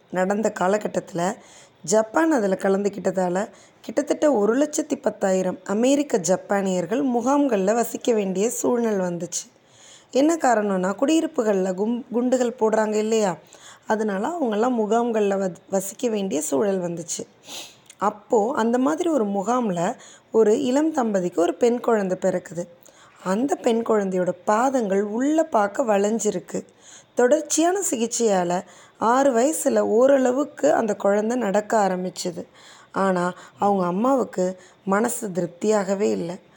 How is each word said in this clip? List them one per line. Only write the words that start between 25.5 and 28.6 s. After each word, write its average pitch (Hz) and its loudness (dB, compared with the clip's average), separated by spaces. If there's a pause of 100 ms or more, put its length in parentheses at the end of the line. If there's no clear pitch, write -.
வளைஞ்சிருக்கு. 208 -2 (480)
தொடர்ச்சியான 311 2
சிகிச்சையால 202 0 (340)